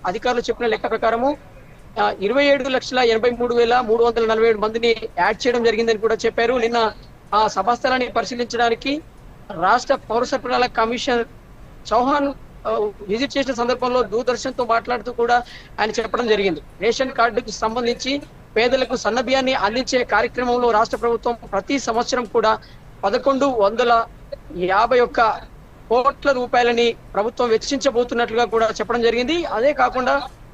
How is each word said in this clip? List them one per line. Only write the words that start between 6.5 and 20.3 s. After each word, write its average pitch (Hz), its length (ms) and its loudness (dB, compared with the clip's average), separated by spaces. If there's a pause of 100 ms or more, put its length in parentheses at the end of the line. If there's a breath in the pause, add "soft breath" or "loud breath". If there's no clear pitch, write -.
నిన్న 233 400 0 (400)
ఆ 220 140 4
సభాస్థలాన్ని 240 600 0
పరిశీలించడానికి 240 960 -2 (500)
రాష్ట్ర 202 440 2
పౌర 233 280 -2
సరఫరాల 247 420 -2
కమిషనర్ 233 600 0 (680)
చౌహాన్, 277 400 2 (340)
ఆ, 214 240 -2 (160)
విజిట్ 240 300 -2
చేసిన 262 160 0
సందర్భంలో 247 500 0
దూరదర్శన్తో 247 640 -4
మాట్లాడుతూ 233 460 -2
కూడా 233 320 2 (360 loud breath)
ఆయన 214 100 0
చెప్పడం 233 380 -2
జరిగింది. 196 340 0 (200)
రేషన్ 233 300 0
కార్డుకు 233 400 0
సంబంధించి 240 720 -4 (340)
పేదలకు 254 400 0
సన్న 226 260 -2
బియ్యాన్ని 262 320 2
అందించే 247 500 0
కార్యక్రమంలో 240 680 0